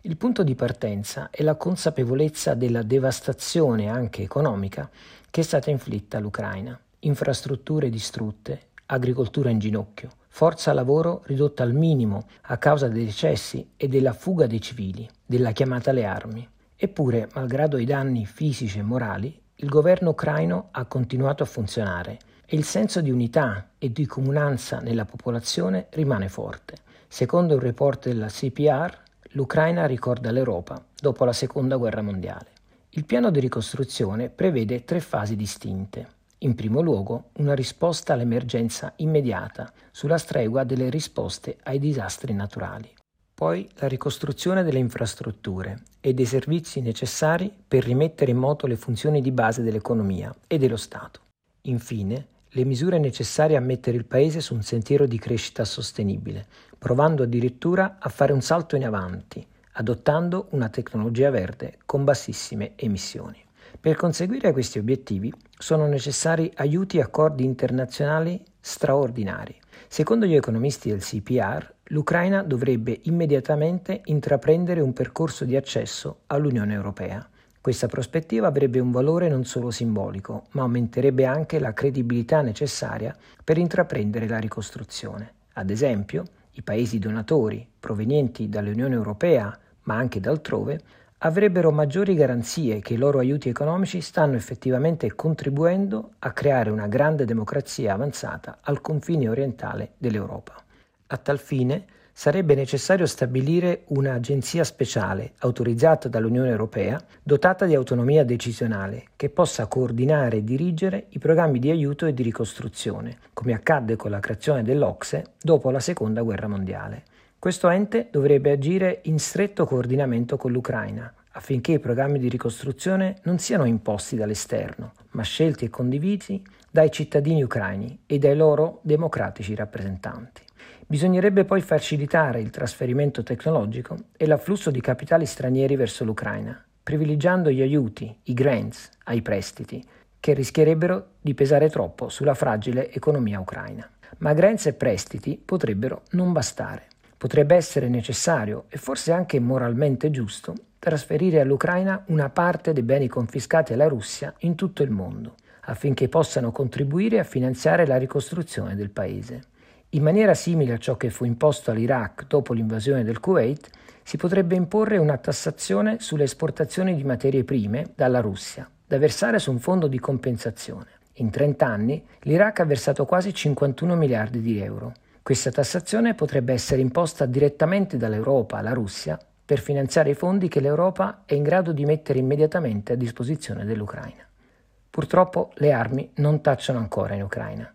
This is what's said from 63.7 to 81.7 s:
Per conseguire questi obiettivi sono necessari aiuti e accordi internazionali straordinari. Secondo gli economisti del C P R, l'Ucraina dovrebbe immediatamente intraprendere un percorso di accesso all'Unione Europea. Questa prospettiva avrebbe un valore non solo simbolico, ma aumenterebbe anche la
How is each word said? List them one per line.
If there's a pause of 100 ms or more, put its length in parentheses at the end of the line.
Per
conseguire
questi
obiettivi (240)
sono
necessari
aiuti
e
accordi
internazionali (200)
straordinari. (300)
Secondo
gli
economisti
del
C
P
R, (120)
l'Ucraina
dovrebbe
immediatamente
intraprendere
un
percorso
di
accesso
all'Unione
Europea. (360)
Questa
prospettiva
avrebbe
un
valore
non
solo
simbolico,
ma
aumenterebbe
anche
la